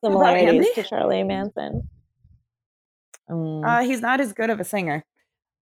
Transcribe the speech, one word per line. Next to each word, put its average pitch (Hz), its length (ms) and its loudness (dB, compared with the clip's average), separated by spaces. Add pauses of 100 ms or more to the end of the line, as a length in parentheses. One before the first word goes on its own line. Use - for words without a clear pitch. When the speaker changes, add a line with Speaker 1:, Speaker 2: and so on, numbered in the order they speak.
Speaker 1:
similarities 180 440 4
Speaker 2:
Andy? 339 260 4
Speaker 1:
to 220 80 -2
Charlie 196 400 -2
Manson. 196 680 -6 (1400)
Mm. 160 340 -6
Speaker 2:
Uh, 233 200 2
he's 247 160 -2
not 240 200 0
as 208 120 -4
good 226 180 -2
of 214 100 -2
a 175 40 -6
singer, 165 400 -4 (680)